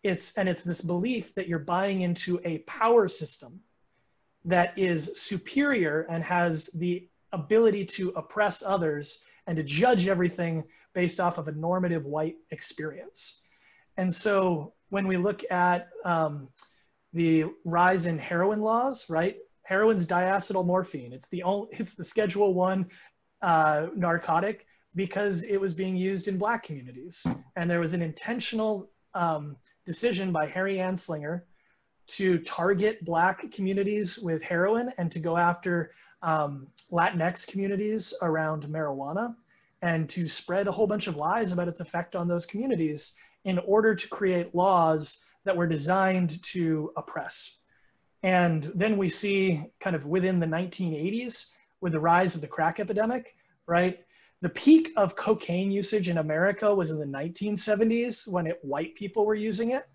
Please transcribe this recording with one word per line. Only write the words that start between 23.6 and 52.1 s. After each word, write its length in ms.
narcotic 680
because 480
it 180
was 140
being 220
used 320
in 100
Black 240
communities. 640
And 120
there 120
was 140
an 80
intentional, 880
um, 420
decision 440
by 160
Harry 300
Anslinger 680
to 300
target 640
Black 460
communities 680
with 220
heroin 580
and 120
to 80
go 180
after, 560
um, 460
Latinx 520
communities 760
around 460
marijuana 680
and 280
to 180
spread 400
a 40
whole 140
bunch 220
of 80
lies 360
about 140
its 140
effect 340
on 140
those 180
communities 680
in 160
order 360
to 120
create 460
laws 720
that 120
were 100
designed 760
to 560
oppress. 580
And 520
then 240
we 100
see 560
kind 160
of 80
within 340
the 80
nineteen 460
eighties 600
with 120
the 80
rise 340